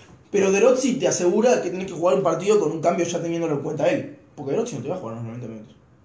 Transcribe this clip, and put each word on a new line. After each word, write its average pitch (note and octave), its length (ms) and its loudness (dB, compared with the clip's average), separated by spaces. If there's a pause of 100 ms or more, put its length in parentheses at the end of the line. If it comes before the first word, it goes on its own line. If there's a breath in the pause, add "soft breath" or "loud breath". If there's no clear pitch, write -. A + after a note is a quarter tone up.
(320 loud breath)
pero F#3+ 200 2
De G3+ 80 4
Rossi B3+ 400 4
te F3+ 80 2
asegura G#3+ 540 2
que F3 80 -4
tenés F#3 180 -6
que - 60 -10
jugar F3 220 2
un F3+ 80 2
partido F3+ 360 2
con D#3 120 0
un D#3+ 100 -6
cambio E3+ 240 2
ya E3 160 -4
teniéndolo E3+ 340 -2
en B2 60 -4
cuenta D3+ 280 -2
él. - 280 -2 (180)
Porque C#3 180 -8
De - 40 -2
Rossi - 200 -4
no A#2 40 -8
te D3 80 -8
va F#3 60 -4
a - 40 -8
jugar A2 160 -10
los A#2 80 -10
noventa A#2 240 -10
minutos. A2 280 -16 (300)